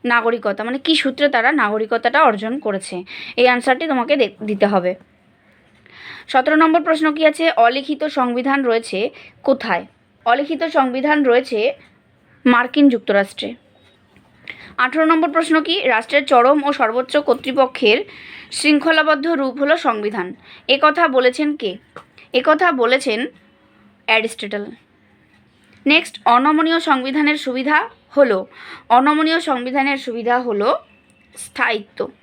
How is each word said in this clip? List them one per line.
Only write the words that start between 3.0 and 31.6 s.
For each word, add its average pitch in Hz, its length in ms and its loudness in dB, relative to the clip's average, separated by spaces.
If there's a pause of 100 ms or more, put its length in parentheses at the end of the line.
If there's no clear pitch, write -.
এই 247 120 2
আনসারটি 254 400 0
তোমাকে 262 280 0
দে-, 220 300 -2
দিতে 208 200 0
হবে। 185 300 0 (1300)
সতেরো 277 280 2
নম্বর 320 260 4
প্রশ্ন 320 320 0
কী 311 120 0
আছে? 311 260 2
অলিখিত 269 520 0
সংবিধান 262 600 -2
রয়েছে 226 360 -2 (440)
কোথায়? 220 400 -2 (420)
অলিখিত 285 380 -2
সংবিধান 285 600 0
রয়েছে 254 360 0 (880)
মার্কিন 247 440 2
যুক্তরাষ্ট্রে। 202 600 -2 (1300)
আঠেরো 277 280 0
নম্বর 320 260 2
প্রশ্ন 330 300 0
কি? 339 140 -4 (100)
রাষ্ট্রের 254 400 0
চরম 262 380 4
ও 285 100 0
সর্বোচ্চ 247 440 -2
কর্তৃপক্ষের 262 800 0 (540)
শৃঙ্খলাবদ্ধ 302 760 2
রূপ 269 320 -2
হলো 294 180 2
সংবিধান, 214 500 -4 (400)
একথা 302 400 2
বলেছেন 262 480 0
কে? 202 220 -8 (560)
একথা 311 380 2
বলেছেন 254 480 0 (840)
অ্যারিস্টটল। 220 600 -4 (1200)
নেক্সট, 311 300 0 (100)
অনমনীয় 311 540 2
সংবিধানের 294 580 -2
সুবিধা 269 400 -2 (380)
হলো, 240 240 4 (500)
অনমনীয় 302 500 2
সংবিধানের 269 580 -2
সুবিধা 240 420 -4
হলো 220 300 -2 (680)
স্থায়িত্ব। 233 640 -4 (240)